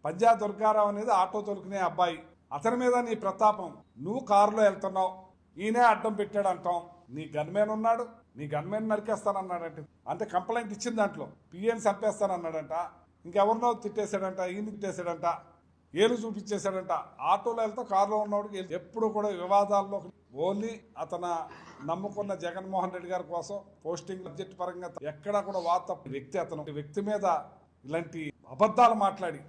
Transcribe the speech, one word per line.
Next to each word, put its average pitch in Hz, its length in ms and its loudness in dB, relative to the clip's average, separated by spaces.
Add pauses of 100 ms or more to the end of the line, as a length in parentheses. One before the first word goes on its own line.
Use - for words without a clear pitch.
పంజా 190 280 6
దుర్గారావు 208 540 4
అనేది 208 240 0
ఆటో 190 300 4
తొలుకునే 196 360 -6
అబ్బాయి, 170 420 2 (340)
అతని 226 220 0
మీద 247 200 4
నీ 233 200 0
ప్రతాపం, 196 580 2 (260)
నువ్వు 196 200 -4
కారులో 208 440 6
వెళ్తున్నావు, 190 480 2 (480)
ఈయనే 220 200 0
అడ్డం 220 340 6
పెట్టాడు 202 340 0
అంటాం, 175 340 -2 (280)
నీ 147 280 -10
గన్మెన్ 185 320 0
ఉన్నాడు, 226 360 2 (300)
నీ 143 120 -8
గన్మెన్ 185 420 -4
నరికేస్తానన్నాడంట, 190 960 -2 (240)
అంటే 127 160 -2
కంప్లైంట్ 208 480 -2
ఇచ్చిన 226 220 -6
దాంట్లో 208 320 -2 (260)
పిఎన్ 220 360 0
చంపేస్తానన్నాడంట, 175 1000 -2 (380)
ఇంకెవరినో 220 480 4
తిట్టేశాడంట, 196 680 -4
ఈయన 190 260 -4
తిట్టేశాడంట, 175 720 -4 (600)
ఏలు 220 180 4
చూపించేశాడంట. 196 760 -4 (300)
ఆటోలో 202 400 2
వెళ్తే 220 220 -2
కారులో 202 340 2
ఉన్నవాడికి 208 400 -2
ఏలు. 180 160 -8
ఎప్పుడు 220 340 -2
కూడా 208 220 0
వివాదాల్లో 196 720 2 (460)
only 208 200 -2 (280)
అతను 170 380 -6 (520)
నమ్ముకున్న 196 480 -4
జగన్మోహన్ 185 560 -4
రెడ్డి 175 180 -10
గారి 180 140 -2
కోసం 170 360 -6 (260)
పోస్టింగ్ 180 380 -8
సబ్జెక్ట్ 180 360 -12
పరంగా 180 340 -6 (100)
ఎక్కడా 151 360 -2
కూడా 196 200 -4
వార్త 175 320 0 (160)
వ్యక్తి 135 300 -6
అతను. 160 340 -4
వ్యక్తి 147 300 -6
మీద 202 220 0 (640)
ఇలాంటి 156 480 -4 (160)
అబద్ధాలు 214 440 6
మాట్లాడి 190 560 0